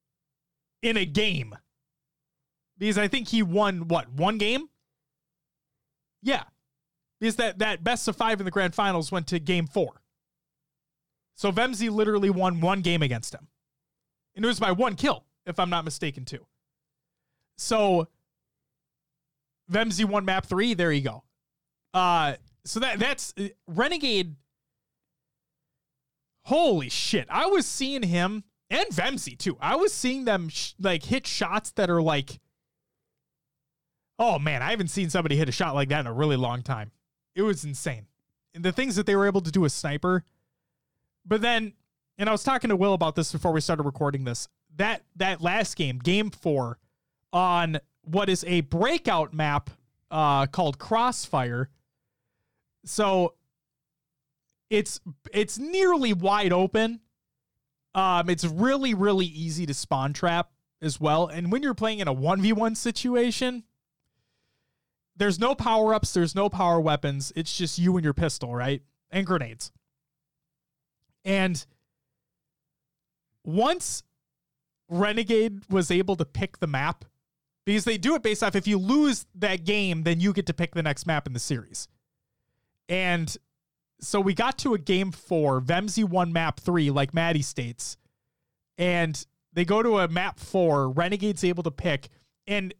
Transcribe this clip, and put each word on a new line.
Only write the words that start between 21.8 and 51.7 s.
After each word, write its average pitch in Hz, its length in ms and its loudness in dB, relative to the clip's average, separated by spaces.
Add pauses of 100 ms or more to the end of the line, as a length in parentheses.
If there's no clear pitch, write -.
Uh, 170 420 4 (300)
so - 140 -6
that, 233 200 -2
that's, 269 400 -2
uh, 202 100 -6 (180)
Renegade. 214 680 -2 (2000)
Holy 240 440 2
shit. - 400 -2
I 262 160 0
was 381 200 2
seeing 269 380 -4
him 185 400 0 (260)
and 302 200 -2
Vemzy 175 480 -4
too. - 240 -4
I 190 160 0
was 403 160 2
seeing 254 320 -2
them 185 240 0
sh-, - 300 -8
like, 180 260 0
hit 254 200 -2
shots 196 480 -4
that 190 160 2
are 170 120 4
like, 143 380 0 (1800)
oh 220 200 2
man, 143 220 -2
I 151 100 -2
haven't 202 180 -2
seen 185 200 -2
somebody 156 280 0
hit 156 100 2
a 123 60 -2
shot 214 200 -2
like 139 160 0
that 147 120 0
in 127 60 -6
a 113 60 -6
really 143 220 0
long 123 260 -2
time. 110 300 -8 (440)
It 185 80 0
was 185 200 0
insane. 135 440 -8 (460)
And 170 100 -8
the 185 80 2
things 247 240 -2
that 208 100 0
they 202 100 4
were 196 100 4
able 196 160 2
to 165 100 -4
do 190 100 4
with 147 100 2
Sniper. 165 520 0 (1040)
But 208 160 0
then, 226 320 0 (440)
and 202 100 -2
I 220 40 2
was 208 120 0
talking 262 260 0
to 208 60 2
Will 196 180 2
about 165 220 0
this 160 160 -2
before 165 220 0
we 156 80 2
started 156 220 0
recording 139 400 -2
this, 120 240 -6 (280)
that, 202 280 -2 (120)
that 185 260 -2
last 180 340 0
game, 127 240 -2
game 190 300 2
four, 131 480 -2 (540)
on 175 480 2 (240)
what 190 260 0
is 185 180 0
a 175 140 2
breakout 175 720 0
map, 151 360 0 (420)
uh, 143 340 4
called 143 320 -2
Crossfire. 135 920 -2 (1160)